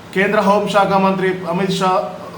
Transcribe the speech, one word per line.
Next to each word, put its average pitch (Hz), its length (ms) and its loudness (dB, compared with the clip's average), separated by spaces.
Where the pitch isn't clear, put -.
కేంద్ర 208 240 0
హోంశాఖ 196 540 2
మంత్రి 190 340 2
అమిత్ 180 220 -2
షా 185 320 0